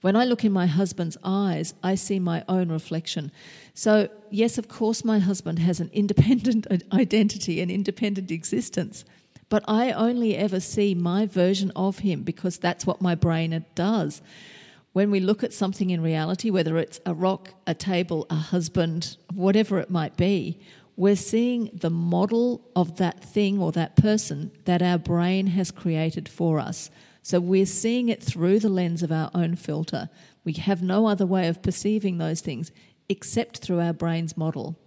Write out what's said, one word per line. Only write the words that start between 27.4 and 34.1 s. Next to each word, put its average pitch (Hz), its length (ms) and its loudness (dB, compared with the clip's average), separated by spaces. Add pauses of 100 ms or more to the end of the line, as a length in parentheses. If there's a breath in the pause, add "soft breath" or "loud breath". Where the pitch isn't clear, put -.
we're 190 260 2
seeing 233 420 0
it - 140 -2
through 180 380 2
the 214 80 0
lens 175 340 0
of 160 100 -2
our 160 220 -2
own 170 200 0
filter. 156 540 -6 (360 loud breath)
We 165 100 -4
have 180 280 -2
no 190 240 2
other 196 200 2
way 180 200 2
of 165 160 -2
perceiving 202 560 -2
those 165 220 -2
things 160 320 -8 (360 soft breath)
except - 500 -4
through 175 220 -2
our 170 120 0
brain's 165 440 -4